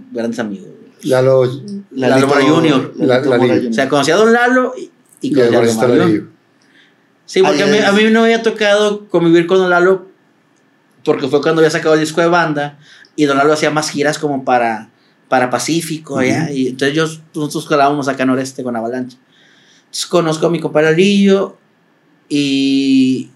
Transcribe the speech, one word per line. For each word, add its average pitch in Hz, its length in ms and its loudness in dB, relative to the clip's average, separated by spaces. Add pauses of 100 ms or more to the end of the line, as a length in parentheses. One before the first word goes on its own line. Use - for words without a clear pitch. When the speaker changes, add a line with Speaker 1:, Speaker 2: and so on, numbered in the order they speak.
(120)
Speaker 1:
grandes 117 280 -6
amigos. 101 280 -10 (360)
Speaker 2:
Lalo. 131 400 2
Speaker 3:
Lalito, 127 480 -8
Speaker 1:
Lalo 135 340 2
Mora 139 180 2
Junior. 156 520 2
Speaker 3:
Lalito 123 100 -2 (240)
Speaker 2:
La-, 123 60 2
Speaker 3:
Mora - 20 0
Speaker 2:
Lalillo. 120 160 2
Speaker 3:
Junior. 120 160 -2
Speaker 1:
O 113 40 -4
sea, 131 140 0
conocí 143 220 0
a 160 60 2
don 220 160 4
Lalo 247 440 0
y, - 60 -12 (400)
y 135 60 -6
Speaker 2:
Y - 40 -4
Speaker 1:
conocí 135 80 2
a 120 160 2
Speaker 2:
ahora - 40 4
Speaker 1:
don 117 80 2
Speaker 2:
está 113 200 0
Speaker 1:
Mario. 117 160 2
Speaker 2:
Lalillo. 107 200 0 (1000)
Speaker 1:
Sí, - 160 0
porque - 200 2
Speaker 3:
Ahí 202 60 0
Speaker 1:
a 208 40 2
mí, 214 60 2
Speaker 3:
es. 214 80 0
Speaker 1:
a 202 60 2
mí 208 180 4
no 226 120 4
me 226 40 4
había 226 160 2
tocado 208 680 0
convivir 170 380 2
con 190 120 2
don 185 120 2
Lalo 185 360 2 (960)
porque 143 260 -2
fue 143 120 0
cuando 160 200 0
había 160 100 4
sacado 156 240 0
el 156 60 2
disco 151 200 -2
de 170 80 2
banda 156 500 -2 (360)
y 151 100 0
don 139 140 2
Lalo 147 160 4
hacía 151 160 0
más 151 200 -2
giras 143 280 -4
como 139 260 -6
para, 117 460 -2 (380)
para 123 220 0
Pacífico, 156 640 -6
Speaker 2:
Ujú. 135 80 -2
Speaker 1:
allá, 147 300 -2
y 131 160 -2
entonces - 280 -4
yo, 160 100 0 (280)
nosotros 151 320 -6
jalábamos 143 420 0
acá 131 180 -4
noreste 131 360 -4
con 123 140 -8
Avalancha. 123 400 -8 (680)
Entonces - 200 -10
conozco 165 400 0
a 170 40 0
mi 170 100 -2
compadre 156 300 0
Lalillo 196 680 2 (720)
y, 135 1080 0